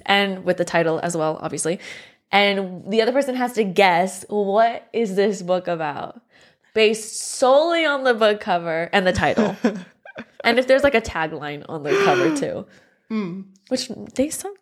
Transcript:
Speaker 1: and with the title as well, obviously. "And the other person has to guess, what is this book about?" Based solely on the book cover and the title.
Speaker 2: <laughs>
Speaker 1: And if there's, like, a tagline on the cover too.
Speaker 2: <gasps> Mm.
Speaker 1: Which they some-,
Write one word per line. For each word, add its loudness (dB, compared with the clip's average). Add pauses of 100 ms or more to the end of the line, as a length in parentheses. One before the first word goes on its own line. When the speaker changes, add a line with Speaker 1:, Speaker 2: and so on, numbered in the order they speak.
Speaker 1:
and 0
with 0
the 0
title 0
as -4
well, -2
obviously. -4 (540)
"And 0
the 2
other 2
person 0
has -2
to 0
guess, 2
what 2
is -2
this 2
book -2
about?" -6 (540)
Based 2
solely 2
on -2
the 4
book 2
cover -2
and 2
the 4
title. 0
Speaker 2:
<laughs> 0 (760)
Speaker 1:
And 4
if -2
there's, 4
like, 4
a 4
tagline -8
on -8
the -4 (140)
cover 2
too. -4
Speaker 2:
<gasps> -20 (340)
Mm. -6 (240)
Speaker 1:
Which -4 (280)
they 0
some-, -10